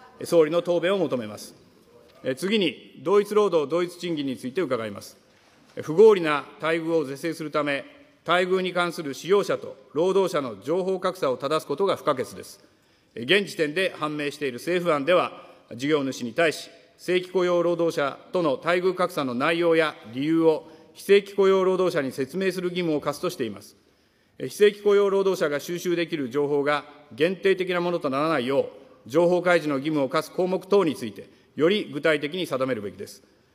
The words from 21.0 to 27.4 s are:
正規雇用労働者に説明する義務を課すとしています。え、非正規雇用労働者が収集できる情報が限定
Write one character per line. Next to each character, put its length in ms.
正 180
規 120
雇 140
用 160
労 140
働 180
者 60
に 100
説 260
明 140
す 80
る 100
義 80
務 180
を 40
課 140
す 80
と 80
し 60
て 100
い 60
ま 100
す。 160
え、 100
非 60
正 160
規 100
雇 140
用 160
労 120
働 160
者 80
が 120
収 180
集 180
で 120
き 100
る 140
情 160
報 160
が 220
限 240
定 180